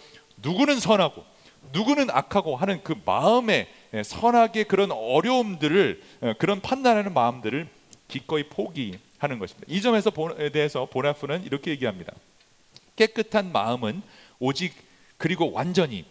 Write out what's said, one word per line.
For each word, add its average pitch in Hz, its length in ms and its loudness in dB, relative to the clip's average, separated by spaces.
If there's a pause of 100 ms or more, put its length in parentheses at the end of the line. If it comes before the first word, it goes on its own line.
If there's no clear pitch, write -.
(380)
누구는 226 420 0
선하고 190 440 2 (480)
누구는 240 380 2
악하고 139 460 0
하는 180 260 -2
그 160 120 -4 (100)
마음의, 170 640 2 (260)
예, - 80 -4
선악의 226 640 2
그런 196 280 2
어려움들을, 151 1120 2 (220)
예, 117 140 0
그런 196 220 0
판단하는 226 540 0
마음들을 120 540 0 (400)
기꺼이 147 360 -4
포기하는 139 960 -8
것입니다. - 300 -12
이 175 120 -4
점에서 220 300 2
본-, 160 300 -6
에 147 100 -2
대해서 147 360 0
보나프는 147 580 -2
이렇게 - 260 -6
얘기합니다. 117 420 -4 (840)
"깨끗한 214 560 0
마음은 120 500 -2 (360)
오직, 139 360 -2 (420)
그리고 160 360 -2
완전히 135 580 -2